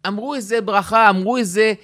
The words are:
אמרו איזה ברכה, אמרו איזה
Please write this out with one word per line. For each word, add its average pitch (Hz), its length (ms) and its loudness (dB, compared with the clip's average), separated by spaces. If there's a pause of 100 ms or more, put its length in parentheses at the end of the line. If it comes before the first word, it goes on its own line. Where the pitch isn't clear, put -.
אמרו 220 280 -6
איזה 226 260 -4
ברכה, 202 500 2
אמרו 196 260 0
איזה 214 360 0 (120)